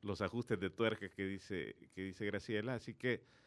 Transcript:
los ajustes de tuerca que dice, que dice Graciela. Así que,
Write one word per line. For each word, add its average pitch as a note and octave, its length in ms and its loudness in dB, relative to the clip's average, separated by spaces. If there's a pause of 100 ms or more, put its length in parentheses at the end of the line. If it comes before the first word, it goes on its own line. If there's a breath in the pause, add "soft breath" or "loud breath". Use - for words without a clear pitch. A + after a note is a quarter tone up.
los G2+ 220 -2
ajustes A2+ 360 2
de F#2 120 0
tuerca A2 400 2
que G2 160 -2
dice, F#2+ 500 -4 (180)
que F#2 80 -6
dice F#2+ 220 -4
Graciela. G#2+ 500 0
Así A2+ 200 -6
que, B2 280 2 (240 soft breath)